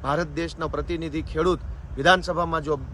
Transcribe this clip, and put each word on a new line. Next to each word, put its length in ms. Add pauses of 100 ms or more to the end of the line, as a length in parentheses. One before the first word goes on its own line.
ભારત 320
દેશનો 320
પ્રતિનિધિ 560
ખેડૂત 380 (340)
વિધાનસભામાં 680
જો 160 (140)